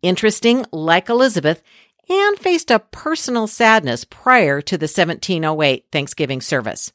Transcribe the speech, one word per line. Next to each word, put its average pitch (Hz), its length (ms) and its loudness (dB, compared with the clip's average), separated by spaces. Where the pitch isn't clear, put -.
Interesting, 220 680 0
like 165 360 0
Elizabeth, 208 540 2
Anne 403 280 0
faced 339 340 0
a 220 80 4
personal 247 640 -4
sadness 214 580 2
prior 185 580 2
to - 140 -4
the 156 120 -4
seventeen 165 580 -2
oh 156 160 -2
eight 135 300 0
Thanksgiving 139 500 -4
service. 123 540 -4